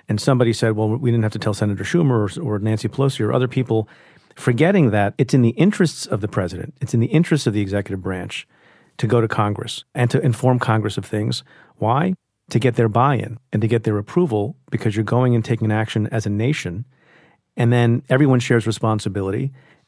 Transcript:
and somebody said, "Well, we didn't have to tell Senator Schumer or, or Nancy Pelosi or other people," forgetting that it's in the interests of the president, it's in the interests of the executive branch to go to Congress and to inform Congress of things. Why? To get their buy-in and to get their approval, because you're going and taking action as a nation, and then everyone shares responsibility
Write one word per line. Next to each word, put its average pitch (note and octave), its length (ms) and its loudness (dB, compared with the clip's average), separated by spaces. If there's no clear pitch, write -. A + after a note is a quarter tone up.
and G#2 140 -2
somebody B2 320 2
said, A2 240 0
"Well, A2 120 0
we A#2+ 220 0
didn't A#2 120 2
have A2 100 -2
to G#2+ 60 -8
tell G#2+ 140 -2
Senator G2+ 300 -2
Schumer B2 560 0
or, - 20 -8
or A2 180 -4
Nancy A2 280 -2
Pelosi C3+ 320 -2
or A2 140 0
other B2+ 160 0
people," A2+ 400 -2
forgetting D3 540 4
that G2+ 300 2
it's C3+ 160 2
in B2+ 80 6
the A#2 60 4
interests E3+ 580 0
of G#2 140 -4
the G#2 60 -6
president, F2+ 540 -6
it's - 140 -4
in A#2+ 40 4
the A#2+ 80 2
interests D#3+ 380 2
of A2+ 80 0
the G#2 80 0
executive G2 400 -4
branch F#2 460 -8
to - 80 -2
go A#2 160 4
to A2+ 60 0
Congress - 560 -4
and B2 160 0
to C3+ 120 2
inform B2+ 360 2
Congress A2 400 0
of G2 80 -8
things. A2 380 -4
Why? D3 380 0
To - 80 -2
get A#2+ 180 2
their A2+ 140 2
buy-in A#2+ 480 0
and G#2+ 100 0
to A2+ 60 0
get A2+ 160 0
their G#2 160 0
approval, A2+ 560 -2
because G#2+ 240 -2
you're G#2+ 100 0
going A#2+ 300 2
and A2+ 100 0
taking A2 260 -2
action G#2+ 360 -2
as - 180 -4
a G#2 60 -2
nation, A2 520 -4
and A#2+ 160 2
then A#2+ 380 2
everyone C3 300 4
shares A#2 260 0
responsibility G#2+ 840 -4